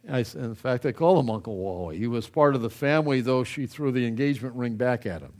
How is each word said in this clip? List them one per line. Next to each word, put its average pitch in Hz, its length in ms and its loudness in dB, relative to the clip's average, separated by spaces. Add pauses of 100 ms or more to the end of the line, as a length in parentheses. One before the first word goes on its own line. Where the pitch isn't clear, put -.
I 131 100 0
s-, 117 160 -4
in 120 180 -6
fact, 123 320 -2
I 131 60 0
call 170 260 6
him 127 120 2
Uncle 107 260 -4
Wally. 90 420 -4
He 113 100 -2
was 117 200 -2
part 143 280 4
of 123 60 0
the 113 80 -2
family, 143 520 2
though 127 240 2
she 131 220 -6
threw 139 260 -2
the 123 120 2
engagement 123 500 -2
ring 120 200 -2
back 123 300 0
at 85 160 -6
him, 65 180 -16